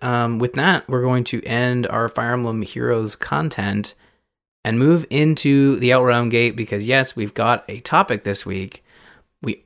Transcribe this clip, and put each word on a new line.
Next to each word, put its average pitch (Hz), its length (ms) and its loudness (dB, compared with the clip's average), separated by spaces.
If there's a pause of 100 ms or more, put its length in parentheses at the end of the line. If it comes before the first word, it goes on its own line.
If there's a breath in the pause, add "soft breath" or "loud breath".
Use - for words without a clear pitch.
um, 120 380 0
with 123 140 -2
that, 156 340 0
we're 127 140 0
going 127 240 0
to - 180 -6
end 123 440 0
our 113 200 -2
Fire 117 260 -4
Emblem 117 280 -2
Heroes 117 560 -2
content 104 800 -4 (680)
and 113 160 0
move 160 300 4
into 139 680 2
the 123 120 2
Outrealm 123 400 4
Gate 117 260 2
because, 104 320 -4
yes, 131 300 0
we've 104 160 -6
got 117 340 0
a 123 140 -12
topic 156 420 0
this 101 220 -4
week. 95 380 -8 (580 soft breath)
We - 240 -6